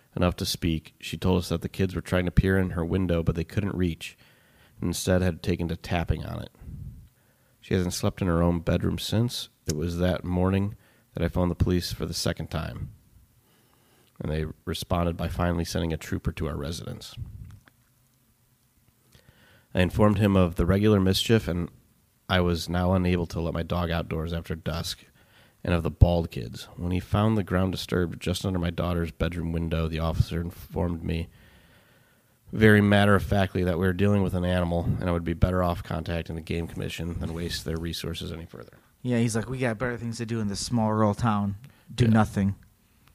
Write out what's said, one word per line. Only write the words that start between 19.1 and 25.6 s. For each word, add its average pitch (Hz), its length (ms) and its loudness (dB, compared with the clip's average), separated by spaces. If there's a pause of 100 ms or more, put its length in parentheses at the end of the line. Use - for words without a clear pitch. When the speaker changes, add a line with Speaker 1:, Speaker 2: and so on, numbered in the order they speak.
Speaker 1:
I - 80 0
informed 104 380 4
him 101 180 6
of 87 200 4
the 87 100 2
regular 101 320 6
mischief, 95 480 4
and 85 240 -4 (580)
I 92 120 4
was 87 280 2
now 90 260 2
unable 90 320 2
to 85 140 -6
let 82 140 -4
my 82 80 -2
dog 85 300 -2
outdoors 82 400 -4
after 82 240 -6
dusk, 80 480 -8 (580)